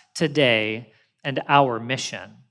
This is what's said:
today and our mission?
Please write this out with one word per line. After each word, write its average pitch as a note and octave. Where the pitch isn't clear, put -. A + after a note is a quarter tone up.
today A#2+
and C#3
our C#3
mission? A2+